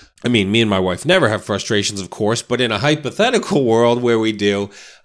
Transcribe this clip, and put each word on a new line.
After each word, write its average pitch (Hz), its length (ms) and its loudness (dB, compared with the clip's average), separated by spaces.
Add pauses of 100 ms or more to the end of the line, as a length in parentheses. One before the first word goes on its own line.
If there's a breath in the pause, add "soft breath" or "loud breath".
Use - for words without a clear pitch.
(240 loud breath)
I 123 40 -2
mean, 104 220 2
me 113 100 4
and 113 80 4
my 95 120 2
wife 90 260 -2
never 170 220 2
have 104 160 -4
frustrations, 101 560 -2
of 87 100 -10
course, 110 320 -2
but 120 180 -4
in 117 120 0
a 101 80 -2
hypothetical 151 840 0
world 117 380 2
where 117 160 2
we 110 140 0
do, 101 360 -2 (360 loud breath)